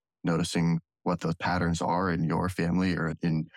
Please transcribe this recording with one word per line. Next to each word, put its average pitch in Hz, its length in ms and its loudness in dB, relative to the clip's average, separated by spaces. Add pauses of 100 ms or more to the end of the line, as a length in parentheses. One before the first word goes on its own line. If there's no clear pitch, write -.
(220)
noticing 82 580 2 (220)
what 87 180 -2
those 82 140 -2
patterns 85 480 0
are 87 280 0
in 85 140 0
your 85 240 0
family 87 460 0
or 80 260 -2
in 80 360 0